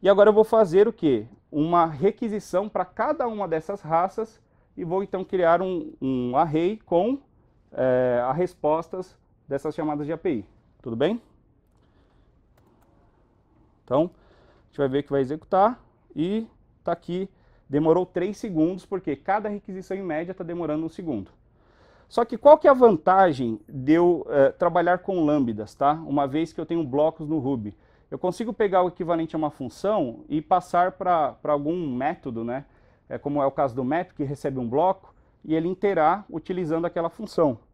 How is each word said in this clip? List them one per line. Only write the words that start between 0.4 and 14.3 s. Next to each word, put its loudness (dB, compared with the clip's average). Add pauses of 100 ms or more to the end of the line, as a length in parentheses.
fazer 4
o -6
quê? 0 (200)
Uma 2
requisição -4
pra -4
cada -4
uma -6
dessas -6
raças -4 (340)
e -10
vou -2
então -6
criar 2
um, -6
um -2
array 0
com, -2 (500)
é, 0
as -2
respostas -4 (300)
dessas -6
chamadas -4
de -6
A -8
P -2
I. -10 (360)
Tudo -8
bem? 0 (2500)
Então, 0
a -20